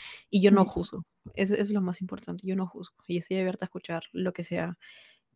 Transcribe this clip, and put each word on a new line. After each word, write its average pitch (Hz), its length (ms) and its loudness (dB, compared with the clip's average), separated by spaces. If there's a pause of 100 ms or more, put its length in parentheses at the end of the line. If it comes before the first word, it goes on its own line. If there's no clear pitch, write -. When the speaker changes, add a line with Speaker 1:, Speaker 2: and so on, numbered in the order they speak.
(300)
Speaker 1:
Y 202 120 4
yo 202 80 10
no 196 120 10
Speaker 2:
Ujú. 185 80 2
Speaker 1:
juzgo, 175 340 -6 (300)
es, 196 160 0
es 202 200 2
lo 208 120 0
más 180 180 -2
importante, 185 460 -10
yo 190 100 -2
no 185 100 -2
juzgo. - 300 -14 (100)
Y 175 120 -2
estoy 180 200 -4
abierta 185 280 -2
a - 20 -4
escuchar 170 440 -8
lo 185 200 -2
que 175 100 -6
sea 170 360 -4 (580)